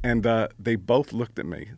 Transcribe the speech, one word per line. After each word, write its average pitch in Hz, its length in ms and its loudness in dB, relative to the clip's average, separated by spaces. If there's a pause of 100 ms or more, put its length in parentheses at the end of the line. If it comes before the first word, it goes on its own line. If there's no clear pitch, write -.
And, 117 240 2
uh, 113 220 2 (100)
they 117 180 0
both 120 360 2
looked 117 260 -4
at - 80 -6
me 87 320 -10